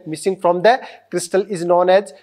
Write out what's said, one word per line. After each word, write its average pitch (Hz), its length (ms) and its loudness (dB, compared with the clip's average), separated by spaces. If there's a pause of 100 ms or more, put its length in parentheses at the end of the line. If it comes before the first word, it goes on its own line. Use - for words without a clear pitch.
missing 180 320 -4
from 175 240 0
the 226 80 6 (400)
crystal 180 360 -2
is 175 160 -8
known 175 280 2
as 202 200 2 (100)